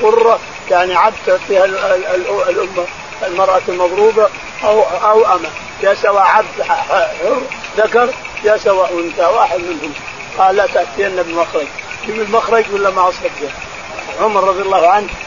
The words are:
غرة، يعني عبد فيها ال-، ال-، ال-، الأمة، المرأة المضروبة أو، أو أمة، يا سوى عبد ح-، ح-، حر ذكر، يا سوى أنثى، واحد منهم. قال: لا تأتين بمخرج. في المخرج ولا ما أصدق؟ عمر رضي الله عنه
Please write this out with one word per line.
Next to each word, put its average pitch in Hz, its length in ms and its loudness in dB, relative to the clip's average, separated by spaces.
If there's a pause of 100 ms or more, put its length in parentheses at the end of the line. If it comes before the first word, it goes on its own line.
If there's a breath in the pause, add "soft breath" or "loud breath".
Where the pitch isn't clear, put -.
غرة، 226 360 4 (320)
يعني 180 260 2
عبد 185 520 2
فيها 190 160 4
ال-، 190 140 0
ال-، 185 360 0
ال-، 185 340 -2
الأمة، 185 360 -2 (420)
المرأة 185 420 2
المضروبة 196 600 4 (360)
أو، 214 180 4
أو 214 420 4
أمة، 180 240 0 (340)
يا 196 120 4
سوى 202 260 2
عبد 190 420 2
ح-، - 100 -2
ح-، - 200 -2 (300)
حر 247 200 0 (340)
ذكر، 226 320 2 (360)
يا 214 120 4
سوى 190 360 2
أنثى، 170 300 -2
واحد 180 360 2
منهم. 170 340 -8 (460)
قال: 190 180 4
لا 202 100 2
تأتين 185 560 -2
بمخرج. 165 440 -2 (400)
في 208 60 -6
المخرج 220 600 0
ولا 202 180 0
ما 185 180 2
أصدق؟ 170 420 -6 (720)
عمر 202 240 2
رضي 190 180 2
الله 190 260 4
عنه 202 200 2 (180)